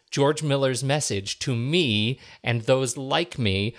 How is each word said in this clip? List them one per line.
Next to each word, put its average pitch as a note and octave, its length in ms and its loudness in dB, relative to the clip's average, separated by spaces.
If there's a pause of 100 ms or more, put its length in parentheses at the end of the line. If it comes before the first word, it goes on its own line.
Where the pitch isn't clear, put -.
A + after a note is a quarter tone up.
George D3+ 340 2
Miller's C#3 380 0
message C3 580 -2
to C3+ 140 -2
me A#2+ 680 0 (200)
and A#2 200 0
those C3 340 2
like D3 420 -4
me, G2+ 420 0